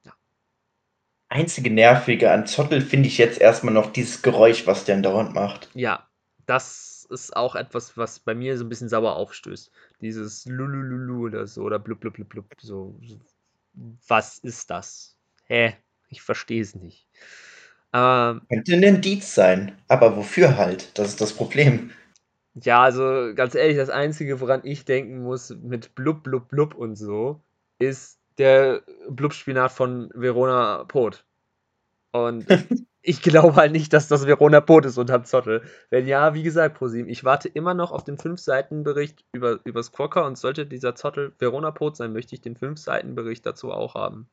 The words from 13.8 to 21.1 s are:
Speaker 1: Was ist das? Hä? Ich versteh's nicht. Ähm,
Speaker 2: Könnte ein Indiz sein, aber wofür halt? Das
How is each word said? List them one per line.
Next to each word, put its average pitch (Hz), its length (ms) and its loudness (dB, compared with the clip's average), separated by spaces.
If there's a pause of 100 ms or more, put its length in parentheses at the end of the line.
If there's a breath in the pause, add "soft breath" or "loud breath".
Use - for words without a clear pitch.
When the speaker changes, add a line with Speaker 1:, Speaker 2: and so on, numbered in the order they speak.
Speaker 1:
Was 110 300 -2
ist - 320 -16
das? - 480 -14 (280)
Hä? 117 300 0 (340)
Ich - 120 -20
versteh's 113 540 -8
nicht. 87 320 -20 (840 soft breath)
Ähm, 123 580 2
Speaker 2:
Könnte 117 240 -2
ein 175 100 6
Indiz 196 500 2
sein, 95 420 4 (120)
aber 120 280 6
wofür 135 420 2
halt? 92 420 -4
Das 101 100 -2